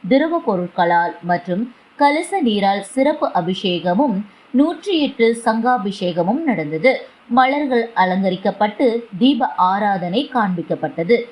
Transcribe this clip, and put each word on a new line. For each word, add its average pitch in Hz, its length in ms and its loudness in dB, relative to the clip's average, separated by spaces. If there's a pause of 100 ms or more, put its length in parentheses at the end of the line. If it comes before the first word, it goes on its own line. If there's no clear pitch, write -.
(100)
திரவ 311 360 2
பொருட்களால் 175 680 0 (160)
மற்றும் 180 320 -2 (380)
கலச 320 480 0
நீரால் 196 340 0 (120)
சிறப்பு 285 340 0 (140)
அபிஷேகமும் 185 720 0 (440)
நூற்றி 339 360 0 (100)
எட்டு 226 220 2 (180)
சங்காபிஷேகமும் 202 1040 0
நடந்தது. 160 440 0 (440)
மலர்கள் 262 480 2 (180)
அலங்கரிக்கப்பட்டு 196 840 0 (340)
தீப 262 300 2 (180)
ஆராதனை 196 540 -2 (100)
காண்பிக்கப்பட்டது. 175 840 0 (140)